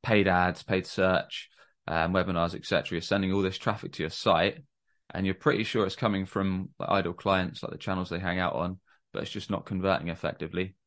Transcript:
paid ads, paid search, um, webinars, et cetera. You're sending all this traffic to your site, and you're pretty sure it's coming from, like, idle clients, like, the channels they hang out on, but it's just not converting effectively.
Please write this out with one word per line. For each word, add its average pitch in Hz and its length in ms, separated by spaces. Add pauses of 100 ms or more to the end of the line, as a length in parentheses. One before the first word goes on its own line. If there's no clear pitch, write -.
paid 104 240
ads, 90 380
paid 95 240
search, - 600 (380)
um, 82 260
webinars, 87 440
et - 100
cetera. - 300
You're 82 60
sending 98 300
all 98 100
this 95 140
traffic 107 360
to - 100
your 80 80
site, 90 540 (500)
and 95 100
you're 95 120
pretty 110 260
sure 107 240
it's 95 80
coming 98 320
from, 95 440 (100)
like, - 100
idle 90 220
clients, 92 500
like, - 80
the - 80
channels 92 300
they 85 100
hang 90 220
out 87 140
on, 90 260 (320)
but - 100
it's - 80
just 104 200
not - 160
converting 92 420
effectively. 85 680 (120)